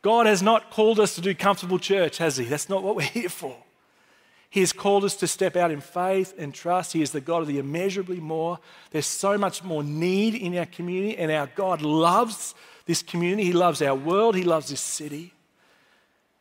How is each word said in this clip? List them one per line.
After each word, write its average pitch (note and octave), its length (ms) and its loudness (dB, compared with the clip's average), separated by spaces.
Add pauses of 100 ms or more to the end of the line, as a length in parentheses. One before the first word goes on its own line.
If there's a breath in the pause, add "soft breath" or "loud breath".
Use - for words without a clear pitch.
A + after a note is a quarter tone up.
God A3+ 240 4
has G3+ 160 6
not A3 300 2
called G#3+ 300 4
us G3+ 140 2
to E3+ 60 -10
do F#3 140 -2
comfortable F#3 440 0
church, F3+ 400 0
has D3+ 180 0
he? B2 80 -2
That's C#3+ 240 -6
not F#3+ 140 -2
what G3+ 120 -2
we're F3 80 -4
here G3 260 -4
for. C3+ 280 -10 (920 soft breath)
He G3 100 0
has F3+ 120 4
called G3+ 320 2
us G3 140 -2
to F3+ 100 -2
step - 280 0
out F3 160 4
in C#3+ 100 -6
faith F#3+ 560 -2
and D3 160 -10
trust. F3 400 -2
He E3 80 0
is C#3+ 100 0
the D3+ 80 -6
God E3 220 -2
of D3+ 60 -4
the C#3+ 100 -2
immeasurably F3+ 640 -4
more. D#3+ 400 -6 (320 loud breath)
There's D3+ 160 -2
so G3+ 300 0
much G3 260 -2
more D#3 200 -4
need F#3 520 0
in F3 220 -4
our E3+ 100 -2
community, F#3 500 -6
and D#3 140 -2
our D3 240 0
God F#3 260 0
loves E3+ 720 2 (320 loud breath)
this E3+ 160 0
community. F3+ 440 -2
He F3 80 0
loves E3+ 280 4
our C#3 140 2
world. F#3+ 400 2
He F#3 80 0
loves D#3+ 260 0
this C#3 120 -6
city. D3+ 520 -10 (1080 soft breath)